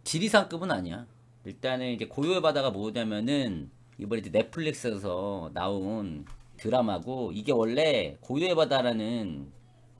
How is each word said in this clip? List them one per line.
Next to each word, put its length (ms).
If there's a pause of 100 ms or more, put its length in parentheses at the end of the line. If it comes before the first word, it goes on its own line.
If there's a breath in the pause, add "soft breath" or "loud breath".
지리산급은 640
아니야. 360 (380)
일단은 480
이제 140
고요의 340
바다가 300
뭐냐면은 1000 (280)
이번에 220
이제 100
넷플릭스에서 1200
나온 720 (320)
드라마고, 760
이게 200
원래 720
고요의 320
바다라는 960 (480)